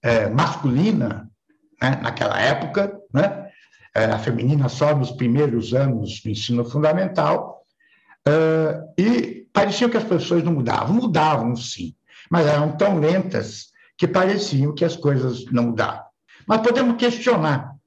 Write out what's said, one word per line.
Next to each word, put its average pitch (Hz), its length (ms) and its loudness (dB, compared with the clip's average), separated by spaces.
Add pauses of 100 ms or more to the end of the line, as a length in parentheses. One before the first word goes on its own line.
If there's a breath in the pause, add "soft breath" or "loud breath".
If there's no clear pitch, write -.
eh, 113 260 2
masculina, 127 960 0 (540)
né, 127 220 0
naquela 104 360 -2
época, 147 640 -2 (100)
né? 196 340 0 (500 loud breath)
Era 110 240 0
feminina 127 500 0
só 151 260 0
nos 131 140 0
primeiros 120 640 0
anos 123 480 -2
do 113 80 -6
ensino 117 340 -2
fundamental, 151 1000 -2 (640 soft breath)
eh, 160 520 2 (160)
e - 560 0
parecia 202 380 2
que 233 80 -2
as 220 60 -2
profissões 170 400 0
não 165 100 0
mudavam. 123 400 0
Mudavam, 156 600 2
sim, - 400 -10 (340 loud breath)
mas 170 160 4
eram 147 320 2
tão 196 220 2
lentas 151 720 -2 (260 soft breath)
que - 100 2
pareciam 175 680 0
que 170 100 0
as 165 100 -2
coisas 131 500 -2
não 120 180 0
mudavam. 110 400 -4 (420 soft breath)
Mas 220 160 2
podemos 233 360 2
questionar 202 760 0 (140)